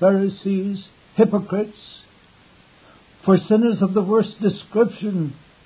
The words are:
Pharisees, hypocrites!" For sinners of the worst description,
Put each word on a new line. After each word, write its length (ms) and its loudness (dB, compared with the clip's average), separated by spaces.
Pharisees, 880 0
hypocrites!" 880 -2
For 140 6
sinners 420 2
of 140 0
the 80 0
worst 380 0
description, 920 -2